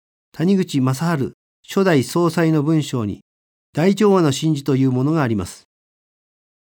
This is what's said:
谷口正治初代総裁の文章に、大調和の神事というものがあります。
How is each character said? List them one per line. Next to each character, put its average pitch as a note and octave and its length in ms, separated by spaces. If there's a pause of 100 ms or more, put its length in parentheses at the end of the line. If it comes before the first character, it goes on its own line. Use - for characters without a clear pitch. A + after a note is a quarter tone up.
(320)
谷 F#3+ 240
口 E3+ 240
正 C3+ 380
治 B2 140 (340)
初 G3 180
代 D3+ 200
総 E3+ 260
裁 E3 220
の D#3 100
文 D#3 200
章 C3 220
に、 G2 180 (500)
大 F#3 220
調 G3+ 180
和 F#3+ 100
の C#3+ 100
神 D#3 240
事 C3+ 80
と C#3 120
い C3+ 80
う C3 80
も B2+ 120
の D3+ 80
が D#3+ 100
あ B2+ 60
り A2 80
ま F#2 100
す。 - 180 (1040)